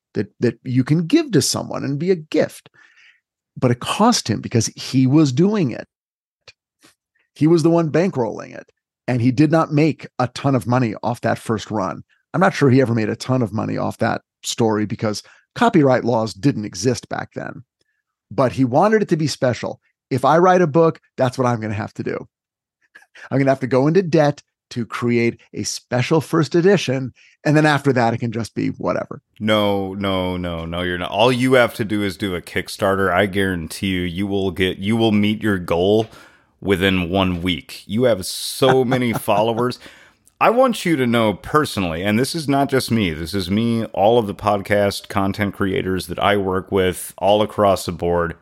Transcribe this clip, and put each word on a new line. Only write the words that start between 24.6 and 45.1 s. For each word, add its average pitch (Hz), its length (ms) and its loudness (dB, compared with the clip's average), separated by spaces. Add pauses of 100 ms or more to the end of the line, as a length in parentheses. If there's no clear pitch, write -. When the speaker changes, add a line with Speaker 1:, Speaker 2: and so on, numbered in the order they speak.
Speaker 1:
to 117 160 -6
create 117 520 0 (140)
a 104 100 -8
special - 580 -2
first 160 340 -2
edition, 156 580 0 (320)
and 151 100 2
then 151 120 4
after 139 260 2
that, 117 200 2
it 117 60 -4
can 120 120 -4
just 113 240 -8
be 107 140 -2
whatever." - 520 -6 (180)
Speaker 2:
No, 101 560 0
no, 92 420 -2
no, 85 280 -6
no, 82 160 -6
you're 90 180 -4
not. 87 120 -8
All 117 200 4
you 127 220 2
have 120 220 4
to 117 100 -4
do 104 180 -2
is 95 140 -4
do 95 180 -4
a 85 60 -6
Kickstarter. 95 720 -2
I 92 160 2
guarantee 95 600 -4
you, 92 140 -2
you 90 260 -4
will 98 240 -2
get, 92 260 -2
you 101 200 -2
will 113 140 2
meet 104 320 0
your 101 160 0
goal 92 480 0 (540)
within 92 480 0
one 92 340 0
week. 87 420 -6
You 110 180 -2
have 104 220 2
so - 600 0
many 123 280 -2
<laughs> - 0 -
followers. 113 640 0 (640)
I 156 80 6
want 240 360 2
you 165 100 2
to 131 120 0
know 113 280 2
personally, 92 680 -2
and 104 160 0
this 135 160 -2
is 156 140 -6
not 139 200 0
just 131 220 0
me, 107 200 0
this 78 220 -8
is 92 180 -4
me, 113 360 -2
all 110 300 2
of 110 100 0
the 98 80 -8
podcast 101 720 0
content 98 460 -2